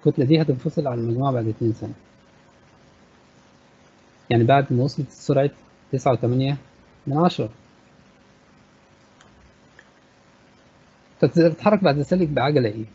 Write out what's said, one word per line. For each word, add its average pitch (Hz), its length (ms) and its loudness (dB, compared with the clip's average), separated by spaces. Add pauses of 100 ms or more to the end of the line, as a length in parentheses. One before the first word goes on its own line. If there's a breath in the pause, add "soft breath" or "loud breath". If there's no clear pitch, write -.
الكتلة 143 180 2
دي 156 180 4
هتنفصل 151 440 -2
عن 123 120 -4
المجموعة 120 340 -2
بعد 117 160 -2
اتنين 110 240 -2
ثانية. 101 220 -10 (2250)
يعني 117 140 4
بعد 139 280 2
ما 123 120 0
وصلت 139 260 -6
سرعة 143 400 -2 (420)
تسعة 135 200 0
وتمانية 127 440 0 (500)
من 135 100 -4
عشرة. 156 340 0 (3750)
تتحرك 170 640 2
بعد 143 140 2
ذلك 175 300 0
بعجلة 135 400 0
إيه؟ 110 160 -8 (100)